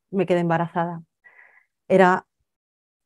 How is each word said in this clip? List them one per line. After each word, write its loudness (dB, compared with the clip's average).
me -2
quedé 0
embarazada. -4
Era 4